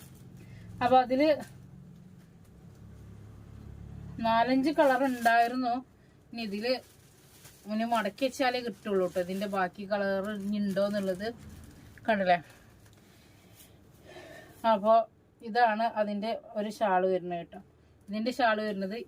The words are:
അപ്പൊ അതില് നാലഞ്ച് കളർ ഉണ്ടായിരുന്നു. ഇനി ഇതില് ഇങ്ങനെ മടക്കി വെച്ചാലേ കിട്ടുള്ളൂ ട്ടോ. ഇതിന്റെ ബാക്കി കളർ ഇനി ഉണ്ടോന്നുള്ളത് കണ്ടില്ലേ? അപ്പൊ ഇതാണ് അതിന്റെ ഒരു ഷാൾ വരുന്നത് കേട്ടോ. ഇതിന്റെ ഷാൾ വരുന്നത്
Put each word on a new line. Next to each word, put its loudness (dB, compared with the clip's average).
അപ്പൊ 6
അതില് 2
നാലഞ്ച് 4
കളർ 6
ഉണ്ടായിരുന്നു. 2
ഇനി -8
ഇതില് -2
ഇങ്ങനെ -2
മടക്കി 0
വെച്ചാലേ -2
കിട്ടുള്ളൂ 0
ട്ടോ. -2
ഇതിന്റെ -4
ബാക്കി -4
കളർ -2
ഇനി -2
ഉണ്ടോന്നുള്ളത് -2
കണ്ടില്ലേ? 4
അപ്പൊ 6
ഇതാണ് 2
അതിന്റെ -2
ഒരു -4
ഷാൾ 4
വരുന്നത് -4
കേട്ടോ. -16
ഇതിന്റെ -4
ഷാൾ 4
വരുന്നത് -6